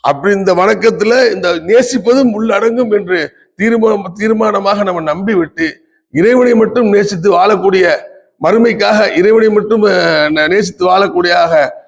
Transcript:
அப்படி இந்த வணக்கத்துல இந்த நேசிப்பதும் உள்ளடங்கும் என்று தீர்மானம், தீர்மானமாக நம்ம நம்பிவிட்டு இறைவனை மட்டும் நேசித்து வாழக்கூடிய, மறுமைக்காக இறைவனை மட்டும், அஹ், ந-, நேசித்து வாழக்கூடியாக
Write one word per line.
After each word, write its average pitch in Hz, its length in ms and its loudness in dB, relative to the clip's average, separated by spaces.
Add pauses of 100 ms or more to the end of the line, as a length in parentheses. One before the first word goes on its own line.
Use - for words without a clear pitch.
அப்படி 143 320 0
இந்த 190 200 0
வணக்கத்துல 214 760 0
இந்த 180 220 -2
நேசிப்பதும் 233 800 0
உள்ளடங்கும் 220 580 -2
என்று 180 280 -2 (360)
தீர்மானம், 214 600 -2
தீர்மானமாக 208 680 -2
நம்ம 170 300 -4
நம்பிவிட்டு 170 580 -4 (400)
இறைவனை 240 420 2
மட்டும் 220 360 0
நேசித்து 202 420 0
வாழக்கூடிய, 185 540 2 (580)
மறுமைக்காக 208 760 0
இறைவனை 220 320 4
மட்டும், 214 340 0
அஹ், 170 460 0
ந-, 156 180 0
நேசித்து 180 400 -2
வாழக்கூடியாக 175 840 2 (180)